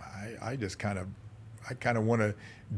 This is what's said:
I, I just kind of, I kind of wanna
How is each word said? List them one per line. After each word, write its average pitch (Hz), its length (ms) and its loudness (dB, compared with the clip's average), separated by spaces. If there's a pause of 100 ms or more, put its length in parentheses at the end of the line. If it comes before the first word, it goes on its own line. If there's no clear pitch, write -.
I, 110 480 -6
I 135 40 -2
just 104 220 -2
kind 101 220 2
of, 92 80 -2 (600)
I 131 60 -4
kind 123 240 4
of 110 80 4
wanna 110 300 6 (420)